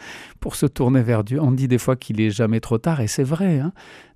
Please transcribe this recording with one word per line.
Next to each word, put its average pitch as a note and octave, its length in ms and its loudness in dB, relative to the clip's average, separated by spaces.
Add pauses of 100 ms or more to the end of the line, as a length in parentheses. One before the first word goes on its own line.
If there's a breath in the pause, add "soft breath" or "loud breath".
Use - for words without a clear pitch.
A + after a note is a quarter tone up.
<laughs> - 340 -18
pour - 160 -8
se - 100 2
tourner C3 360 2
vers A2 220 2
Dieu. » B2+ 180 -2
On C3 100 4
dit C3 160 0
des B2 100 2
fois B2+ 180 0
qu'il A2 240 -4
est A2 100 2
jamais A2 300 0
trop A2+ 180 0
tard, D#3+ 220 -2
et G#2+ 80 0
c'est C#3 160 -2
vrai, D#3+ 360 0
hein. D#3 120 -2 (440 loud breath)